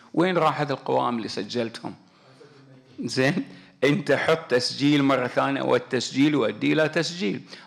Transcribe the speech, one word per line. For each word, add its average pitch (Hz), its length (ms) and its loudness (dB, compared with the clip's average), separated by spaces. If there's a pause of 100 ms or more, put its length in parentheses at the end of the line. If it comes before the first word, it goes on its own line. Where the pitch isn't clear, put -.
(140)
وين 175 240 2
راحت 147 320 0
القوائم 131 460 -2
اللي 110 120 -6
سجلتهم؟ 110 640 -6 (1080)
زين، 135 440 0 (400)
أنت 143 280 2
حط 160 380 0
تسجيل 139 520 2
مرة 131 240 2
ثانية، 135 360 -2
والتسجيل 127 720 0
يؤدي 117 400 0
إلى 151 160 2
تسجيل. 170 520 -4 (260)